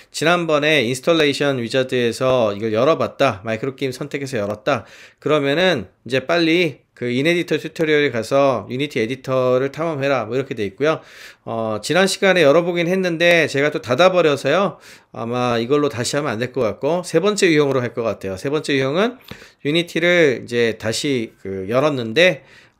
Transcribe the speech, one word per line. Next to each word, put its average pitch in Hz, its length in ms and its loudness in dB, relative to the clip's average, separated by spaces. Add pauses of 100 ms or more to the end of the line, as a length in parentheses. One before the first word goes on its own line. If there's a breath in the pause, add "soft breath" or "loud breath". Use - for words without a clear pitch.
(100)
지난번에 156 760 2
인스톨레이션 143 760 0
위자드에서 123 960 0
이걸 107 180 -4
열어봤다, 123 720 0
마이크로 113 320 -6
게임 135 160 -4
선택해서 139 460 -8
열었다, 107 480 -2 (320 loud breath)
그러면은 143 680 0 (180)
이제 127 200 -2
빨리 170 540 0 (120)
그 120 160 -8
인에디터 160 500 0
튜토리얼에 151 520 0
가서 120 580 0
유니티 135 300 -4
에디터를 127 720 0
탐험해라, 139 540 -2
뭐 110 100 -8
이렇게 131 220 -4
돼 110 100 -4
있고요. 143 340 -2 (440 loud breath)
어, 113 360 -4
지난 180 280 2
시간에 185 340 2
열어보긴 170 460 4
했는데 170 580 2
제가 139 240 0
또 160 100 -6
닫아버려서요. 160 1000 2 (340 loud breath)
아마 120 460 -2
이걸로 139 300 0
다시 120 280 -4
하면 143 160 -2
안 107 80 -4
될 123 120 -6
것 135 80 -4
같고, 135 440 -2
세 165 160 0
번째 202 260 0
유형으로 143 340 2
할 120 140 -6
것 123 80 -6
같아요. 98 340 -4
세 139 140 -6
번째 147 240 -4
유형은 160 420 0 (480 loud breath)
유니티를 170 800 2
이제 113 380 0
다시 113 600 -4
그 95 280 -8
열었는데, 135 760 0 (360 loud breath)